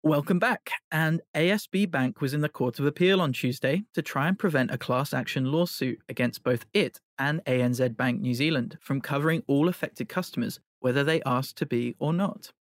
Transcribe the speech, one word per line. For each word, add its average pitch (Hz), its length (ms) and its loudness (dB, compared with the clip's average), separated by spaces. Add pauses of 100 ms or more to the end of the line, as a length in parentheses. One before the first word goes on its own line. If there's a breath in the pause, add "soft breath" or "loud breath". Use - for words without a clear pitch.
Welcome 156 360 4
back. 233 320 0 (180)
And 160 300 2 (120)
A 160 160 2
S 208 200 0
B 202 180 2
Bank 131 340 0
was 139 140 -2
in 147 60 0
the 147 80 0
Court 123 320 -2
of 139 60 2
Appeal 180 340 4
on 147 120 0
Tuesday 135 520 -2 (100)
to 170 80 -2
try 139 240 -2
and 190 100 2
prevent 143 360 2
a 131 60 -4
class 127 360 -2
action 131 380 -2
lawsuit 151 560 -2
against - 340 -4
both 123 320 -2
it 175 240 0 (220)
and 147 260 -2
A 127 160 2
N 123 100 2
Z 127 180 2
Bank 123 300 0
New 123 140 0
Zealand 135 460 -2
from 139 200 -2
covering 151 460 0
all 143 220 4
affected - 400 -6
customers, - 500 -6 (220)
whether 127 240 2
they 160 200 2
asked 131 340 -2
to 156 80 -2
be 120 340 -2
or 143 120 0
not. - 380 -2 (120)